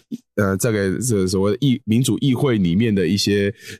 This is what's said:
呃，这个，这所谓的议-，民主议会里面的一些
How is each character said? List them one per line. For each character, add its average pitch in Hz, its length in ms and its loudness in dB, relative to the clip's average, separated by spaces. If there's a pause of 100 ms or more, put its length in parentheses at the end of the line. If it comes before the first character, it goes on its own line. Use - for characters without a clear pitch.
(360)
呃， 98 200 0
这 117 160 0
个， 98 280 -2
这 104 280 0
所 95 140 0
谓 101 100 2
的 101 80 -2
议-， 135 240 0
民 113 180 2
主 117 180 0
议 135 140 0
会 123 240 0
里 87 180 2
面 110 180 2
的 95 120 0
一 95 120 0
些 101 360 0 (260)